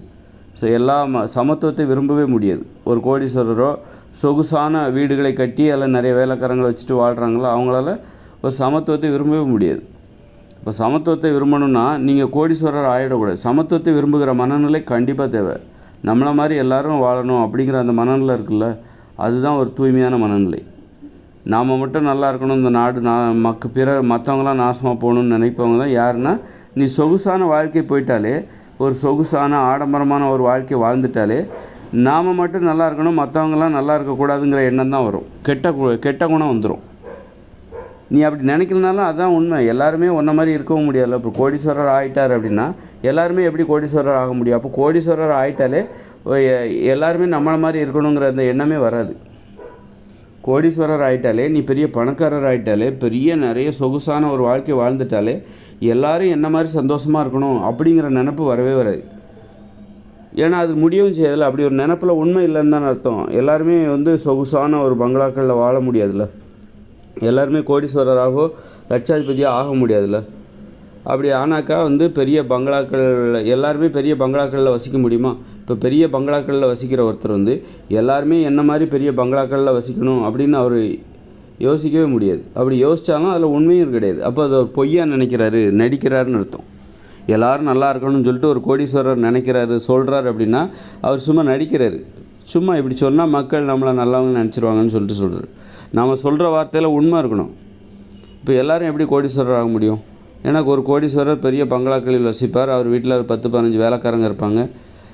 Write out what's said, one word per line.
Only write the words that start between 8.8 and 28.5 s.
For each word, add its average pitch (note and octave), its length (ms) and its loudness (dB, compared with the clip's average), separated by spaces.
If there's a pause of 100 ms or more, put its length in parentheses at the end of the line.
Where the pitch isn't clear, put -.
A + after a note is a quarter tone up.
விரும்பவே D3 360 0
முடியாது. A2+ 380 0 (760)
இப்போ - 140 -8
சமத்துவத்தை D#3 600 -2
விரும்பணும்னா C#3 680 2
நீங்க C#3 260 2
கோடீஸ்வரர் D3 640 -2
ஆயிடக்கூடாது. B2 560 0
சமத்துவத்தை D#3 500 0
விரும்புகிற C#3+ 400 2
மனநிலை D3 500 0
கண்டிப்பா C3+ 420 -2
தேவை. G#2 300 -2 (500)
நம்மளை C3 280 2
மாதிரி D3+ 220 0
எல்லாரும் C#3 480 0
வாழணும் B2 400 0
அப்படிங்கிற C3 360 -2
அந்த A#2+ 120 0
மனநிலை B2+ 440 2
இருக்குல்ல, A2 420 -2 (380)
அதுதான் B2+ 400 -2
ஒரு C3 180 -2
தூய்மையான B2+ 440 2
மனநிலை. G2+ 460 0 (800)
நாம B2 340 0
மட்டும் C#3+ 260 -2
நல்லா C#3 300 0
இருக்கணும், C3 240 -2
இந்த B2+ 120 2
நாடு A#2+ 320 0
நா-, A#2 320 0 (100)
மக்கு-, A2+ 300 -4
பிற, C3 280 0
மத்தவங்களாம் C3 600 0
நாசமா B2 340 -2
போகணும்னு A#2+ 400 2
நினைப்பவங்க A#2 420 2
தான் C3+ 220 0
யாருன்னா, B2 400 0 (340)
நீ C#3 120 0
சொகுசான F#3 600 0
வாழ்க்கை D#3 360 0
போயிட்டாலே C3+ 640 -2 (320)